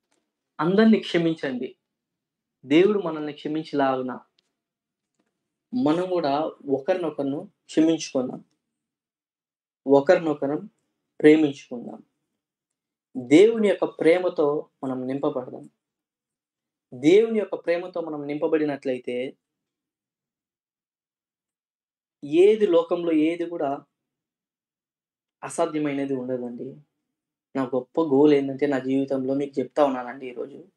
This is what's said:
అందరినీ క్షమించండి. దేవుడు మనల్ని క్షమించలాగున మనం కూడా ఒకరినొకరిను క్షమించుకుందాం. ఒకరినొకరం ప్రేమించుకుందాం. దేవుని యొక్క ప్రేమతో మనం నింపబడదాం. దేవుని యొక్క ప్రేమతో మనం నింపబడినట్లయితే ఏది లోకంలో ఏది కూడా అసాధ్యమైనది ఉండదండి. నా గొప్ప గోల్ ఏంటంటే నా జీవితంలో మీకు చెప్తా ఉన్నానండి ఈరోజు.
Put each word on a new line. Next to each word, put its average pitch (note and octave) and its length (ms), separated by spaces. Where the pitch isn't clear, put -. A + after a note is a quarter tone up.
అందరినీ G3 400
క్షమించండి. D#3 720
దేవుడు F#3 340
మనల్ని D#3 340
క్షమించలాగున C#3+ 760
మనం D3+ 360
కూడా E3 240
ఒకరినొకరిను D3 680
క్షమించుకుందాం. D3+ 760
ఒకరినొకరం D3+ 760
ప్రేమించుకుందాం. C#3 800
దేవుని G3 520
యొక్క - 260
ప్రేమతో F3 540
మనం C3 180
నింపబడదాం. C#3 580
దేవుని G3+ 460
యొక్క F#3 160
ప్రేమతో F3 460
మనం D#3 260
నింపబడినట్లయితే D3 880
ఏది G#3 280
లోకంలో E3+ 520
ఏది E3+ 260
కూడా D#3+ 260
అసాధ్యమైనది C#3+ 720
ఉండదండి. B2 520
నా C3+ 80
గొప్ప B2+ 380
గోల్ D3+ 320
ఏంటంటే C#3 340
నా C3+ 120
జీవితంలో C3+ 560
మీకు C#3+ 180
చెప్తా C3+ 320
ఉన్నానండి B2+ 420
ఈరోజు. C3 320